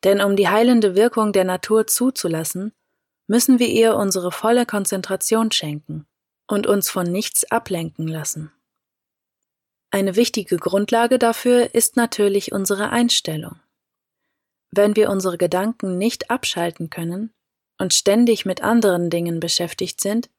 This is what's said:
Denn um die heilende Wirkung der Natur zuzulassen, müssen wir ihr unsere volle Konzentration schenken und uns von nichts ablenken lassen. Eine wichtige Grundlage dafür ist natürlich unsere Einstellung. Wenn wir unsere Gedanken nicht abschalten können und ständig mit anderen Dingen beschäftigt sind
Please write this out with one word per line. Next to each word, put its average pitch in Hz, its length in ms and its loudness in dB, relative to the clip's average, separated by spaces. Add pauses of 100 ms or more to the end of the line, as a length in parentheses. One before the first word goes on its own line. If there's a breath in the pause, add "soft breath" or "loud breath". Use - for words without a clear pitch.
Denn 202 160 4
um 202 160 2
die 196 120 2
heilende 214 460 4
Wirkung 214 380 2
der 190 120 2
Natur 214 420 0
zuzulassen, 180 840 -4 (540)
müssen 240 320 4
wir 240 100 2
ihr 226 280 4
unsere 185 360 -2
volle 233 320 2
Konzentration 208 880 -2
schenken 151 540 -6 (400)
und 202 200 -2
uns 202 220 2
von 180 180 -2
nichts - 440 -4
ablenken 165 580 -4
lassen. 156 440 -10 (1400)
Eine 196 260 0
wichtige 214 400 0
Grundlage 233 600 0
dafür 240 560 2
ist - 220 0
natürlich 202 560 0
unsere 196 380 -2
Einstellung. 170 680 -2 (1080)
Wenn 208 260 2
wir 214 140 4
unsere 185 280 -2
Gedanken 185 600 -2
nicht 214 320 -4
abschalten 170 600 -4
können 180 420 -8 (460)
und 190 160 -2
ständig 233 500 4
mit 190 180 -4
anderen 190 480 2
Dingen 170 300 -4
beschäftigt 170 600 -6
sind 214 380 -2